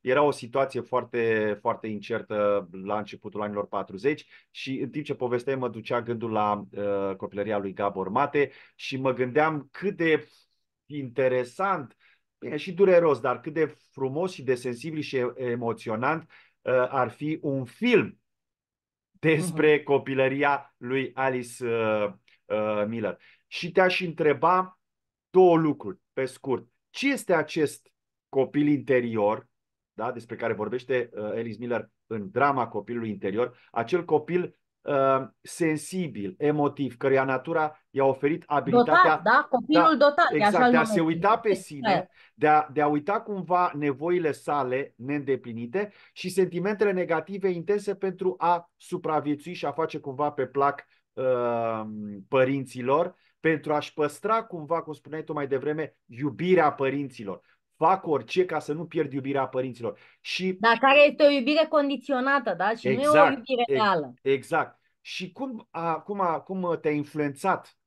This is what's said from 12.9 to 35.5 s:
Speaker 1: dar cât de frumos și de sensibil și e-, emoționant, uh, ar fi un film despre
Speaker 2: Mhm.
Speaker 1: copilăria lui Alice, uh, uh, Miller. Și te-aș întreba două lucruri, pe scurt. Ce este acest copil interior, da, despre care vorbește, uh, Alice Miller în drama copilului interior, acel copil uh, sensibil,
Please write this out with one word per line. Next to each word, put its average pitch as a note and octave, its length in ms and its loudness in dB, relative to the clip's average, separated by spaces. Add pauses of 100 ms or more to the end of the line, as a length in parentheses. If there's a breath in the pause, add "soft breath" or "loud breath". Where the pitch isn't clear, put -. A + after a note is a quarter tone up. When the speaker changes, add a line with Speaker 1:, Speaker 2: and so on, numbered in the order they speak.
Speaker 1:
dar B2 200 -2
cât D#3+ 120 -10
de D3+ 240 -2 (160)
frumos C#3 400 -4
și - 100 -14
de B2+ 120 0
sensibil B2 460 -6
și C#3 160 -6
e-, B2 200 0
emoționant, A#2+ 920 -4 (320 soft breath)
uh, B2+ 260 2
ar B2+ 220 0
fi D3+ 300 -6
un C3+ 240 -4
film F3 560 2 (880)
despre D#3 640 2
Speaker 2:
Mhm. C#3+ 100 0
Speaker 1:
copilăria C3+ 920 0
lui B2+ 380 -4
Alice, B2+ 520 -4
uh, G#2+ 460 0 (320 soft breath)
uh, G#2+ 420 -2
Miller. G#2+ 320 -6 (280 soft breath)
Și - 260 -10
te-aș F#3 280 4
întreba E3+ 800 0 (520)
două F3+ 260 8
lucruri, D3 420 0 (140)
pe C3 120 -4
scurt. - 420 -4 (240)
Ce C#4 220 -2
este G3 220 0
acest - 580 -2 (360)
copil C3+ 380 0
interior, A#2 840 2 (440)
da, A#2 200 -4
despre A#2 240 -10
care A2+ 160 -2
vorbește, A#2+ 600 -2
uh, G#2 120 -8
Alice A2+ 340 -6
Miller A#2 320 -6 (160)
în G#2 240 -8
drama B2+ 380 2
copilului A2+ 420 -6
interior, G#2 600 -4
acel E3+ 340 -2
copil D#3+ 540 -2 (220)
uh, C3+ 460 0 (140)
sensibil, D3+ 1000 -4